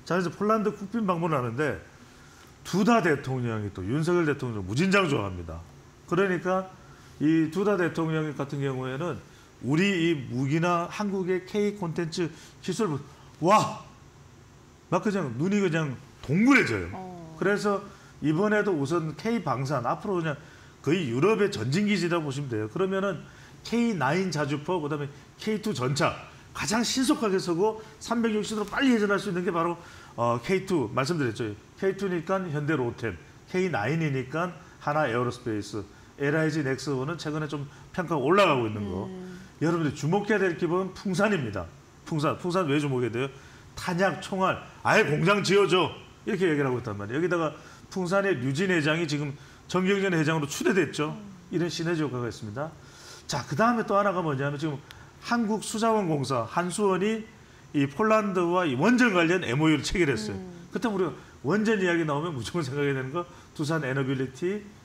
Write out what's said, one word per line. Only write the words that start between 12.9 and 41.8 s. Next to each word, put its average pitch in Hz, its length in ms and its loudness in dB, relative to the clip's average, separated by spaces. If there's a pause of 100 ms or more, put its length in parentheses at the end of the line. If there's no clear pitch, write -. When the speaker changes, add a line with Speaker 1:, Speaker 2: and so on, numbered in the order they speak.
Speaker 1:
와! 180 440 4 (1040)
막 185 120 0
그냥 185 360 -2
눈이 196 220 0
그냥 160 360 0 (260)
동그래져요. 151 680 4
Speaker 2:
어. 170 460 -12
Speaker 1:
그래서 196 440 0 (380)
이번에도 202 520 2
우선 151 440 -2
K 226 260 -2
방산, 127 440 -2
앞으로 165 300 -2
그냥 160 200 -2 (460)
거의 156 260 2
유럽의 190 440 2
전진기지라 175 680 0
보시면 143 280 -6
돼요. 110 220 -4
그러면은 190 500 -2 (440)
케이 233 300 0
나인 170 360 0
자주포, 147 520 -2
그다음에 143 260 -4 (300)
케이 214 240 -2
투 214 120 -2
전차, 127 420 0 (360)
가장 214 300 -2
신속하게 214 560 0
서고 185 440 0 (180)
삼백육십 220 560 0
도로 208 120 -2
빨리 269 240 2
회전할 202 260 4
수 202 100 -4
있는 180 160 -2
게 202 80 0
바로, 170 260 0 (380)
어, 120 280 2
케이 190 220 0
투 131 260 0
말씀드렸죠. 123 640 -2 (240)
케이 190 180 0
투니까 190 440 -2 (100)
현대 147 260 0
로템, 117 400 -4 (320)
케이 185 220 0
나인이니까 143 840 -2 (280)
하나 151 260 0
에어로스페이스, 113 800 -2 (340)
엘아이지 151 460 0
넥스원은 135 520 -2
최근에 151 320 -6
좀 143 200 -6 (240)
평가가 165 280 -2
올라가고 151 460 4
있는 104 240 -4
거. 92 160 -4
Speaker 2:
음. 185 340 -12 (220)
Speaker 1:
여러분들이 165 320 0
주목해야 202 460 0
될 175 180 0
기업은 180 360 0
풍산입니다. 156 720 0 (380)